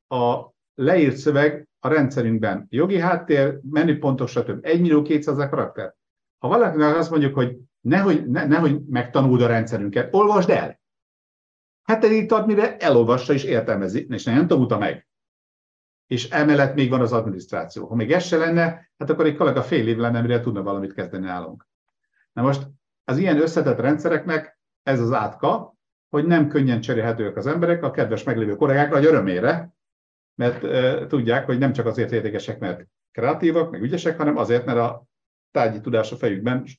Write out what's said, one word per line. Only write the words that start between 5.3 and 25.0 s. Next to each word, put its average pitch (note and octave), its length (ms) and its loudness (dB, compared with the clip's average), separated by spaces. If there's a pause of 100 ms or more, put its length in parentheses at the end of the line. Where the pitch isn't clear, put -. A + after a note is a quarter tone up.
karakter. - 460 -6 (440)
Ha B2 100 -6
valakinek D#3+ 480 2
azt D#3+ 140 -2
mondjuk, C#3+ 240 0
hogy B2 220 -2 (240)
nehogy, E3+ 480 2
ne-, C#3+ 180 0
nehogy D3+ 380 2
megtanuld B2+ 580 2
a A#2+ 40 4
rendszerünket, A2+ 680 -2
olvasd G#3 360 4
el. - 320 -2 (1040)
Hetedik A3 420 4
tart, A3 180 2
mire G#3 300 2
elolvassa B2+ 560 4
és C#3 120 0
értelmezi, G#2+ 680 -2
és G#2+ 140 -8
nem C3+ 220 2
tanulta B2 320 2
meg. E2+ 300 -6 (1000)
És A#2+ 240 -6
emellett C#3+ 440 2
még C3 160 2
van B2+ 100 0
az A2+ 120 0
adminisztráció. F#2+ 720 -6
Ha A2 80 -10
még A#2 180 0
ez F3 120 2
se E3 120 -2
lenne, E3 640 0
hát C#3+ 120 -6
akkor D#3 160 2
egy D3 100 0
kollega C3 260 0
fél A#2 260 0
év A2+ 80 0
lenne, A#2 240 0
mire A#2+ 200 0
tudna A2 220 -4
valamit G2 320 -6
kezdeni F#2+ 300 -8
nálunk. F2+ 440 -12 (640)
Na A#2 100 -4
most C3+ 240 0 (380)
az C3 140 -2
ilyen E3 220 2
összetett D#3 380 0
rendszereknek D#3 840 -2 (220)
ez C3+ 180 0